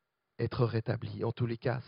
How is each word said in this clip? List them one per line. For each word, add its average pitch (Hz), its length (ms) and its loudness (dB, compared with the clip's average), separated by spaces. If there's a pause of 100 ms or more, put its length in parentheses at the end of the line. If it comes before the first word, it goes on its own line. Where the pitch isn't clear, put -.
(380)
être 120 260 2
rétablie. 107 600 0
En 113 80 0
tous 123 140 0
les 113 120 -2
cas, 127 300 0